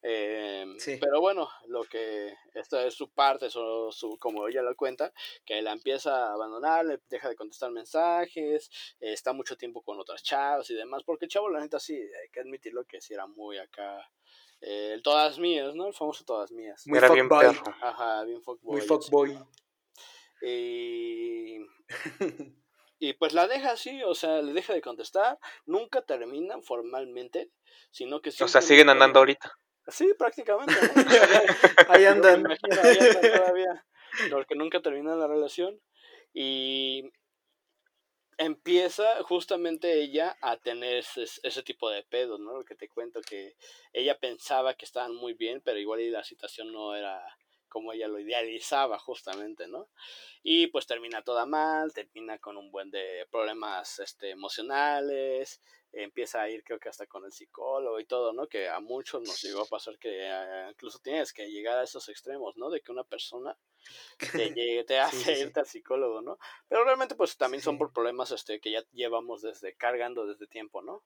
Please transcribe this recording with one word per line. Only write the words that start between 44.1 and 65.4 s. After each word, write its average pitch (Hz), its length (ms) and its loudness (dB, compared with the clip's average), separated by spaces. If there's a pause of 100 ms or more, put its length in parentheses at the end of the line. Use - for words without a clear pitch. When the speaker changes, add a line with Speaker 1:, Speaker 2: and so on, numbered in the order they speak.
Speaker 1:
pensaba 131 560 -4
que - 100 -18
estaban 120 300 -10
muy 120 200 -10
bien, 117 300 -8
pero 110 140 -4
igual 107 220 -6
y 117 100 -4
la 107 140 -6
situación - 480 -16
no 107 220 -10
era 98 280 -10 (460)
como 113 260 -12
ella 113 120 -8
lo 107 120 -8
idealizaba 113 800 -4
justamente, 104 680 -12
¿no? 143 220 -18 (540)
Y, 165 240 2
pues, 147 200 -6
termina 117 360 -8
toda 120 240 -2
mal, 156 480 -2
termina 110 440 -14
con 104 200 -16
un 101 120 -20
buen 98 200 -12
de 92 400 -10
problemas, 107 720 -6
este, 98 300 -14
emocionales, 135 1300 -4 (280)
empieza 110 520 -8
a 107 80 -4
ir, 110 140 -12
creo 113 140 -10
que 107 120 -14
hasta 101 160 -16
con 95 180 -18
el 98 80 -18
psicólogo 127 640 -8
y 107 60 -8
todo, 120 300 -4
¿no? 139 120 -8
Que 98 220 -8
a 85 120 -6
muchos 123 420 -10
nos 101 200 -12
llegó 101 200 -8
a 110 40 -6
pasar 110 320 -12
que, 95 300 -10
ah, 95 420 -10
incluso 113 280 -20
tienes 143 340 -8
que 104 180 -14
llegar 110 280 -4
a 127 60 -2
esos 120 260 -16
extremos, 131 480 -14
¿no? 127 100 -10
De 160 140 -8
que 120 100 -18
una 127 120 -10
persona 127 520 -14 (640)
te - 0 -
Speaker 2:
<laughs> 110 360 -6
Speaker 1:
llegue, 120 300 -2
te 135 140 0
Speaker 2:
Sí, 135 180 0
Speaker 1:
hace - 0 -
Speaker 2:
sí, 135 200 -2
sí. 135 100 -4